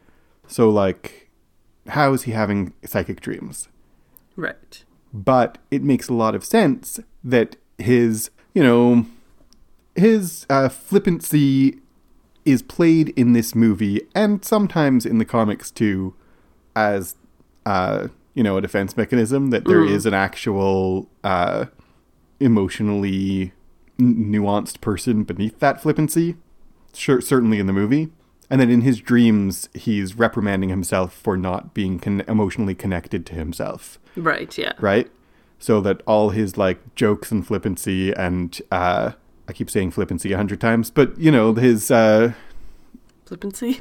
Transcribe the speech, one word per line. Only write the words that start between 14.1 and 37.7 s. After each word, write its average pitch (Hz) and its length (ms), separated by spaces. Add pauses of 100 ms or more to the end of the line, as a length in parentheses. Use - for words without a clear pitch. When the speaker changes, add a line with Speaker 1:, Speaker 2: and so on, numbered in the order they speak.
Speaker 1:
and 208 280
sometimes 151 600
in 113 140
the 110 80
comics 107 440
too, 95 440 (600)
as, 104 420 (500)
uh, 101 420 (240)
you 123 120
know, 98 120
a 98 60
defense 98 340
mechanism, 123 540
that 113 140
there 107 180
Speaker 2:
Mm. 101 80
Speaker 1:
is 101 160
an 101 80
actual, 95 920 (160)
uh, 90 420 (720)
emotionally 98 1120 (460)
n-, 113 340
nuanced 101 480
person 107 440
beneath 110 340
that 139 240
flippancy. 156 540 (580)
Sure, 127 260
certainly 117 380
in 98 80
the 95 60
movie. 123 380 (380)
And 135 120
then 120 100
in 120 120
his 123 180
dreams, 110 760
he's 101 420
reprimanding 101 540
himself 92 420
for 98 240
not 92 380
being 95 240
con-, 98 300
emotionally 104 460
connected 90 520
to - 80
himself. - 640 (180)
Speaker 2:
Right, 160 400
yeah. - 240
Speaker 1:
Right? 104 300 (480)
So 107 240
that 95 240
all 107 240
his, 101 260
like, 95 380
jokes 104 380
and 104 140
flippancy 95 680